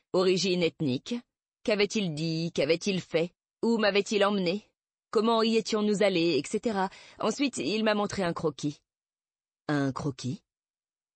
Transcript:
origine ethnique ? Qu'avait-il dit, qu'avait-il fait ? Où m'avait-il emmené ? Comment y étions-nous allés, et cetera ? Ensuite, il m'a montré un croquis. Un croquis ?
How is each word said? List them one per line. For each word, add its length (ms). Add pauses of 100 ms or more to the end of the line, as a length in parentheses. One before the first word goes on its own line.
(120)
origine 500
ethnique ? 520 (500)
Qu'avait-il 500
dit, 400
qu'avait-il 460
fait ? 340 (280)
Où 160
m'avait-il 460
emmené ? 420 (440)
Comment 320
y 140
étions-nous 460
allés, 360
et 80
cetera ? 420 (300)
Ensuite, 400
il 260
m'a 100
montré 280
un 100
croquis. 480 (880)
Un 240
croquis ? 500 (720)